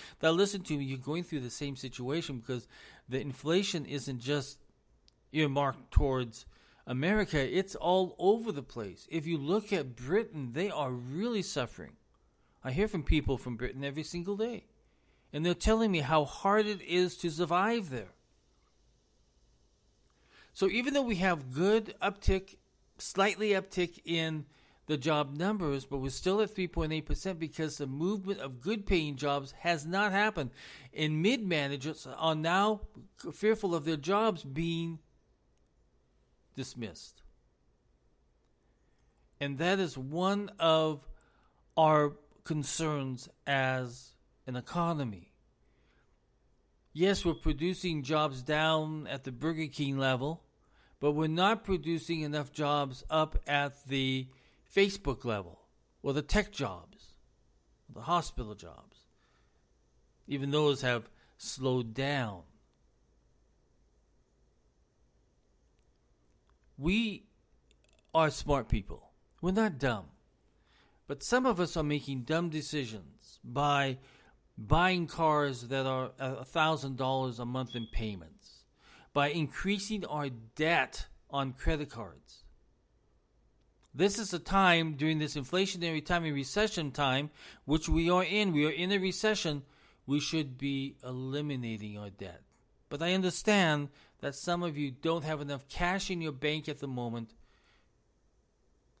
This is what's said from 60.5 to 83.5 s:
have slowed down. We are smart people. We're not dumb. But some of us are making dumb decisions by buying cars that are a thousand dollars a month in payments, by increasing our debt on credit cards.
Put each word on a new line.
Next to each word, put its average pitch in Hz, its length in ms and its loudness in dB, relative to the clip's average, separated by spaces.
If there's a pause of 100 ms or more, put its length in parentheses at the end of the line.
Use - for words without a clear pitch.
have 120 260 0 (300)
slowed 127 560 -2
down. 127 480 -2 (4000)
We 202 460 0 (880)
are 160 180 4
smart 139 380 0
people. - 420 -4 (300)
We're 175 100 0
not 202 260 2
dumb. 117 280 -2 (1040)
But 139 140 -8
some 254 240 2
of 208 140 4
us 175 180 0
are 156 60 2
making 139 400 -2
dumb 165 260 0
decisions 123 920 -8
by 139 540 2 (640)
buying 170 460 4
cars 143 640 2
that 131 180 -2
are 131 320 -2
a 131 260 -6
thousand 151 540 0
dollars 131 400 0
a 123 80 -6
month 123 300 -4
in 117 160 -4
payments, 98 720 -6 (500)
by 143 160 2
increasing 196 760 -2
our 143 240 -4 (260)
debt 156 500 0 (240)
on 135 240 -2
credit 147 380 -2
cards. - 520 -14 (1500)